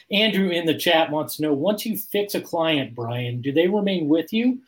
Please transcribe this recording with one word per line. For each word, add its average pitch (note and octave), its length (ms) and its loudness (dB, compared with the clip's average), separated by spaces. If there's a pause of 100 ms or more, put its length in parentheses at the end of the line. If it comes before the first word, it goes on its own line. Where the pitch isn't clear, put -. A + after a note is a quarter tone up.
Andrew G3 380 2
in E3+ 160 0
the D#3 100 2
chat D#3+ 360 2
wants D3+ 260 -4
to D3+ 60 -4
know, D3+ 100 2
once F3+ 320 0
you A3 140 -4
fix G3+ 360 -4
a F3+ 60 -2
client, D3+ 540 -2
Brian, A#2+ 480 -6
do C3+ 100 -4
they E3 160 4
remain G3 400 0
with D#3+ 240 0
you, B3 340 0